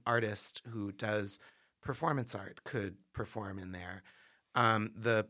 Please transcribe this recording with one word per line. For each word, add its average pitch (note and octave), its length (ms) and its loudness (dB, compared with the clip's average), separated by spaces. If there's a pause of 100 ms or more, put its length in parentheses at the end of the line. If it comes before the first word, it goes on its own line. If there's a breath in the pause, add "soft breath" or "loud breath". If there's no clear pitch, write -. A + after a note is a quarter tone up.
artist A2+ 640 0
who G#2 240 -6
does G#2+ 460 0 (420 soft breath)
performance C#3 540 -2
art G2 300 -10
could G2 320 -4 (180)
perform G2+ 440 -6
in F#2 140 -10
there. F2+ 300 -12 (520 soft breath)
Um, A2+ 400 6
the A2 360 4